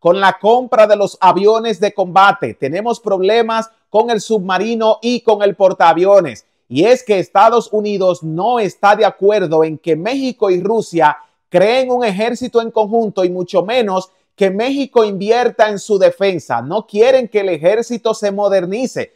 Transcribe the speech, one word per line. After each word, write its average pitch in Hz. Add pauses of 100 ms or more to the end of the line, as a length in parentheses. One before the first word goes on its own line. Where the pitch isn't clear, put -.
con 175
la 190
compra 233
de 208
los 202
aviones 202
de 202
combate. 185
Tenemos 202
problemas 220 (180)
con 233
el 220
submarino 220
y 240
con 208
el 202
portaaviones. 180 (240)
Y 131
es 247
que 208
Estados 220
Unidos 202
no 180
está 202
de 214
acuerdo 190
en 160
que 165
México 226
y 180
Rusia 175 (320)
creen 233
un 247
ejército 226
en 226
conjunto 220
y 180
mucho 180
menos 214 (240)
que 190
México 247
invierta 214
en 196
su 208
defensa. 180
No 175
quieren 247
que 208
el 196
ejército 220
se 208
modernice. 196